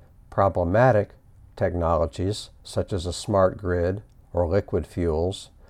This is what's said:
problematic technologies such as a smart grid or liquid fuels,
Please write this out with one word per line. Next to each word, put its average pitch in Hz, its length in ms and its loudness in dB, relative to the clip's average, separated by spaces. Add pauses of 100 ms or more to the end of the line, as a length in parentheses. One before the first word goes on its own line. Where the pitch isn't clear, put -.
(300)
problematic 98 840 2 (460)
technologies 85 960 -2 (120)
such - 300 -6
as 87 120 -4
a 87 80 -4
smart 95 440 2
grid 90 440 -2 (320)
or 85 140 0
liquid 90 400 0
fuels, 85 640 -2 (200)